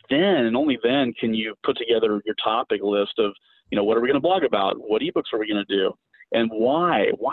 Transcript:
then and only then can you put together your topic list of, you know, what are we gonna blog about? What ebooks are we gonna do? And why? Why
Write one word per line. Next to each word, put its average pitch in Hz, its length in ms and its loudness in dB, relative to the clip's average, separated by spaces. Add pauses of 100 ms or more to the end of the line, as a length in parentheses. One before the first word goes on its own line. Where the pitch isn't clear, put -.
then 190 380 4
and 113 100 0
only 143 260 0
then 123 380 2
can 113 140 0
you 110 200 -4 (100)
put 135 120 -2
together 113 480 0
your 107 180 -4
topic 110 400 -2
list 101 360 0
of, 104 140 0 (380)
you 104 60 -4
know, 101 80 2
what 110 120 2
are 117 40 2
we 123 80 0
gonna 139 120 2
blog 180 220 2
about? 101 360 0
What 107 240 -2
ebooks 165 300 -4
are 117 60 -2
we 107 100 -4
gonna 104 200 -2
do? 95 240 0 (400)
And 113 200 0
why? 127 560 2 (100)
Why 123 140 -4